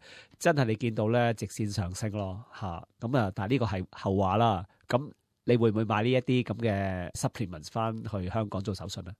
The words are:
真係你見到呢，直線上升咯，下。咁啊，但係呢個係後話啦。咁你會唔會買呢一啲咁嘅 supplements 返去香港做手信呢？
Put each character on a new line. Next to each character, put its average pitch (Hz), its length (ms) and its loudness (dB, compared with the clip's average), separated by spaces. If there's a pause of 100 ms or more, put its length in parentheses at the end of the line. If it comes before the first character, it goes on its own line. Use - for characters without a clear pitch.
(400)
真 170 160 4
係 139 100 4
你 110 100 2
見 113 200 -2
到 110 140 2
呢， 117 240 4
直 113 140 -6
線 107 220 -4
上 98 240 -2
升 107 180 -4
咯， 101 320 -6 (100)
下。 85 280 -8 (180)
咁 127 180 -2
啊， 104 180 2
但 98 120 -4
係 110 40 0
呢 139 80 2
個 117 60 0
係 98 260 -2
後 98 260 0
話 98 200 2
啦。 107 280 4 (220)
咁 131 240 0 (340)
你 120 120 6
會 113 140 6
唔 - 20 0
會 110 100 2
買 107 200 2
呢 123 80 2
一 127 100 4
啲 127 220 2
咁 113 160 -4
嘅 98 540 0
supplements 87 580 -6
返 113 320 -2
去 104 260 -4
香 110 180 0
港 95 160 -4
做 101 100 -2
手 90 140 -6
信 98 160 -10
呢？ 90 160 -12